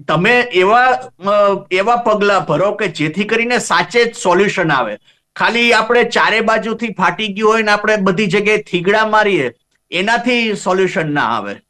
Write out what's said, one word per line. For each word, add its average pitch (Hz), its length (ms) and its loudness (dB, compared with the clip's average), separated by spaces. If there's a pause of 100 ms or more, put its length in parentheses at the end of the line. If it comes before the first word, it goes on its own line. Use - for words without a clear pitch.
તમે 180 320 2
એવા, 196 440 2 (420)
અ, 202 40 0 (400)
એવા 196 260 0
પગલાં 202 480 0
ભરો 160 280 0
કે 208 160 -4
જેથી 156 360 -4
કરીને 233 340 -2
સાચે 185 460 0
જ 226 120 -6
સોલ્યુશન 185 540 0
આવે. 117 280 -2 (380)
ખાલી 226 360 2
આપણે 226 320 2
ચારે 208 360 0
બાજુથી 220 480 -2
ફાટી 190 400 -2
ગયું 214 240 2
હોય 226 100 2
ને 208 80 0
આપણે 208 260 0
બધી 196 300 0
જગ્યાએ 202 320 0
થીગડા 202 480 0
મારીએ, 202 460 0 (380)
એનાથી 226 640 -2
સોલ્યુશન 185 580 -2
ના 143 100 -2
આવે. 104 340 -4 (140)